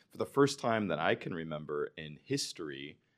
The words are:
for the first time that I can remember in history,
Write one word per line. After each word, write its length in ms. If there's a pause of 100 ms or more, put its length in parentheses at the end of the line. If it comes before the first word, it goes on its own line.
(120)
for 60
the 80
first 340
time 280
that 120
I 140
can 200
remember 600
in 260
history, 760 (200)